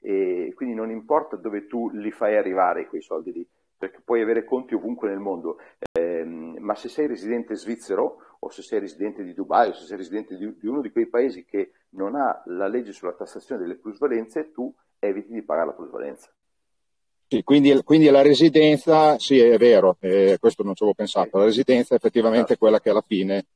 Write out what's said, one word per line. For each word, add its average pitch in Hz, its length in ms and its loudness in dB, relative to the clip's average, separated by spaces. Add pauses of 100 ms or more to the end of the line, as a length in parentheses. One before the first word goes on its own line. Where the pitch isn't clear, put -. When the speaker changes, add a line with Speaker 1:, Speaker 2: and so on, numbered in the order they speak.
Speaker 1:
e, 92 460 -4
e 90 80 -12
quindi 123 220 -8
non 110 140 -8
importa 113 440 -4
dove 104 320 -10
tu 113 220 -8
li 104 240 -10
fai 107 240 -2
arrivare 92 500 -2
quei 80 160 -12
soldi 80 300 -10
lì, 85 160 -14 (280)
perché - 280 -14
puoi 117 160 0
avere 110 240 -2
conti 127 300 -6
ovunque 117 340 -6
nel 98 100 -6
mondo. 87 400 -8 (400)
Ehm, 82 600 -8
ma 104 160 -6
se 123 120 -14
sei 151 200 -4
residente 113 480 -8
svizzero, 107 840 -8
o - 120 -14
se - 120 -20
sei - 160 -8
residente 98 460 -10
di 90 100 -16
Dubai, 98 360 -2
o - 20 -8
se - 140 -20
sei 101 100 -12
residente 95 400 -12
di, 104 200 -12
di 104 120 -16
uno 139 120 -6
di 113 120 -12
quei 117 160 -2
paesi 120 360 -4
che 98 280 -6 (180)
non 95 240 -8
ha 135 320 -4
la 92 220 -6
legge 110 240 -6
sulla 87 220 -12
tassazione 104 460 -14
delle 90 140 -8
plusvalenze, 117 800 -6
tu 123 200 -10 (280)
eviti 101 320 -6
di 113 100 -10
pagare 78 240 -4
la 71 60 -8
plusvalenza. - 580 -16 (960)
Speaker 2:
Sì, - 160 -4
quindi, 139 420 6
quindi 156 260 6
la 139 120 8
residenza, 151 960 4
sì, 135 200 2
è 117 180 8
vero, 101 440 6
eh, 95 400 4
questo 113 220 0
non 98 120 -6
ci - 80 -8
avevo 104 140 2
pensato, 98 420 -2
la 101 60 4
residenza 120 500 2
effettivamente 113 460 2
è 113 40 2
Speaker 1:
Esatto. - 140 0
Speaker 2:
quella 110 220 4
che 110 100 0
alla 107 160 0
fine 98 500 -2